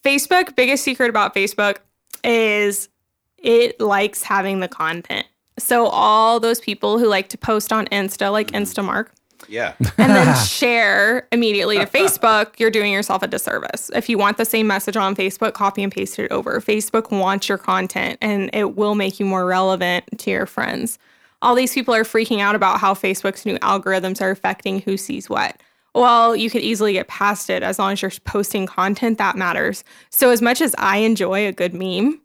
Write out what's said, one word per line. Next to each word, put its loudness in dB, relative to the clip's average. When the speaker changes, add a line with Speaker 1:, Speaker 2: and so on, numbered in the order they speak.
Speaker 1:
Facebook, 2
biggest 2
secret 0
about 0
Facebook -2
is 0
it 2
likes 0
having -2
the -6
content. -6
So 2
all 4
those 0
people -2
who 4
like 2
to -12
post -2
on 0
Insta, -2
like -2
Speaker 2:
Mm-hmm. -2
Speaker 1:
Instamark, -4
Speaker 2:
Yeah. -4
Speaker 1:
and 6
then 6
Speaker 3:
<laughs> 2
Speaker 1:
share 2
immediately 2
to 0
Facebook, 2
you're 4
doing 0
yourself -2
a -4
disservice. -6
If -2
you 2
want 2
the 0
same 0
message -2
on 0
Facebook, -2
copy -2
and -2
paste -6
it -4
over. -2
Facebook -2
wants 0
your 0
content, -4
and -2
it -2
will 0
make -2
you 0
more 0
relevant 0
to -4
your -2
friends. -6
All 4
these 0
people -2
are 2
freaking 0
out 2
about 2
how 2
Facebook's -4
new -4
algorithms -2
are 0
affecting -4
who -4
sees -10
what. -4
Well, 6
you -2
could -2
easily 0
get -4
past -4
it -2
as -4
long 0
as -4
you're -4
posting -4
content -2
that 0
matters. -2
So 4
as 4
much 2
as 0
I 0
enjoy 0
a -4
good -4
meme -2